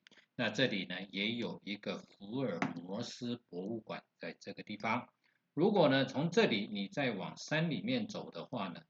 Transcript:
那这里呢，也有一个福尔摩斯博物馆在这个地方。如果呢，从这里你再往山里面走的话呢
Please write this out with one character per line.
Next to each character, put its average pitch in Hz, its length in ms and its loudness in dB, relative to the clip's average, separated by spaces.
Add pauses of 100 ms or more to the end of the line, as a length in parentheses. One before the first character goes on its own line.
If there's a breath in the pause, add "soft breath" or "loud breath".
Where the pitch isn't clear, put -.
(360 loud breath)
那 113 140 0
这 127 160 2
里 98 200 0
呢， 90 100 -6 (160)
也 104 220 0
有 95 300 -4
一 104 120 -4
个 98 240 -6
福 107 400 -10
尔 101 200 -2 (160)
摩 92 280 -6
斯 120 360 -6 (100)
博 87 120 -8
物 110 200 -4
馆 - 200 -8 (160)
在 82 220 -8
这 101 140 -10
个 - 100 -12
地 104 140 -8
方。 113 320 -2 (440)
如 180 180 6
果 190 180 8
呢， 269 160 6
从 156 260 0
这 220 160 6
里 113 240 2
你 98 160 -4
再 135 240 0
往 90 260 -4
山 160 320 0
里 127 140 -2
面 117 240 0
走 90 240 -6
的 - 140 -8
话 101 240 -4
呢 82 200 -10